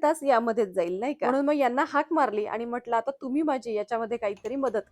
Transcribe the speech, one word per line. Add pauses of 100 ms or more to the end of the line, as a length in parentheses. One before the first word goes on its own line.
तास
यामध्येच
जाईल,
नाही
का?
म्हणून
मग
यांना
हाक
मारली
आणि
म्हटलं,
"आता
तुम्ही
माझी
याच्यामध्ये
काहीतरी
मदत